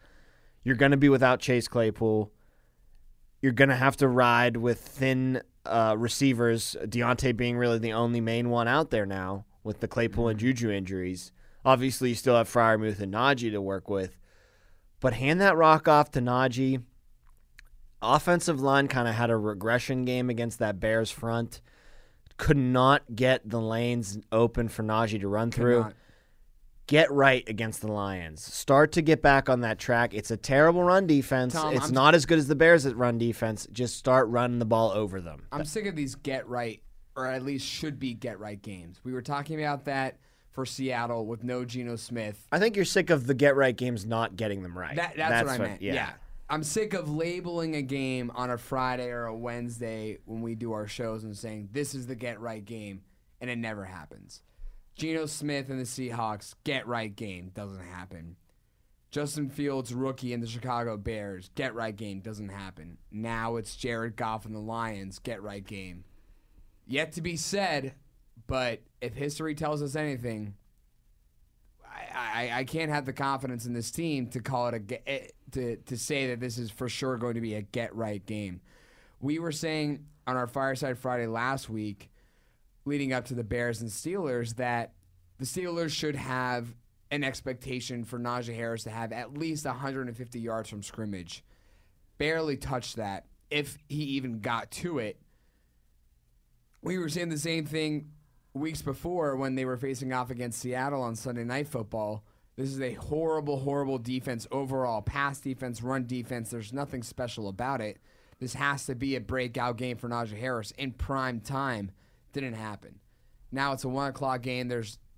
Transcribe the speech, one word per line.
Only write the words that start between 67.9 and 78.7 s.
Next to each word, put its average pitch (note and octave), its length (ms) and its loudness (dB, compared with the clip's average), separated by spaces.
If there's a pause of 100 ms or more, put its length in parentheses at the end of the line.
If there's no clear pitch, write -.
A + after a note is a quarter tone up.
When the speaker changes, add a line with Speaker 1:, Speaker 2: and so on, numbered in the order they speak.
Speaker 2:
but B2+ 360 -2 (180)
if A#2 140 -6
history D3 400 -4
tells D3+ 280 -2
us C#3 140 -4
anything, A#2+ 600 -4 (1300)
I, A#2 680 -6
I, B2 60 0
I C3 60 -2
can't D#3+ 260 -2
have D3 160 -2
the C3 80 -6
confidence C3 500 -2
in A#2+ 80 -6
this A#2 180 -6
team D3+ 380 -2
to B2 120 -8
call B2 280 -2
it A#2 60 -2
a A2+ 60 -6
ge-, G#2+ 260 -10
eh, C3+ 200 -6 (260)
to, A#2+ 240 -4
to B2 200 -10
say C3+ 320 -2
that A#2+ 120 -6
this A#2+ 180 -6
is A#2 120 -6
for B2 200 -6
sure C3 260 -4
going A#2 180 -4
to A#2 60 -4
be A2 140 -4
a G#2 80 -6
get A2+ 340 -6
right G#2+ 300 -6
game. G2+ 340 -8 (600)